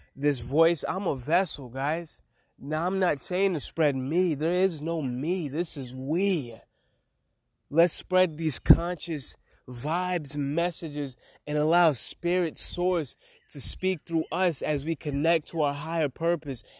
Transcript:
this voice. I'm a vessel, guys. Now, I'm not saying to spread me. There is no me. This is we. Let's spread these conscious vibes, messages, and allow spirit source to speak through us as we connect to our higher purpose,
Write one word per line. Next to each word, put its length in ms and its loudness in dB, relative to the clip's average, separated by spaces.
this 240 0
voice. 480 2
I'm 180 -4
a 100 0
vessel, 540 -2
guys. 500 -4
Now, 300 -4
I'm 120 0
not 200 2
saying 340 0
to 60 -2
spread 360 0
me. 380 0
There 300 0
is 180 0
no 200 -2
me. 460 -2
This 300 -4
is 160 -8
we. 640 0
Let's 240 4
spread 440 0
these 200 0
conscious 760 4
vibes, 640 -2
messages, 800 -2
and 120 -2
allow 360 6
spirit 640 -2
source 580 -2
to 120 -10
speak 440 -2
through 260 0
us 300 0
as 240 -2
we 100 -2
connect 540 0
to 120 -2
our 120 2
higher 360 -2
purpose, 540 -2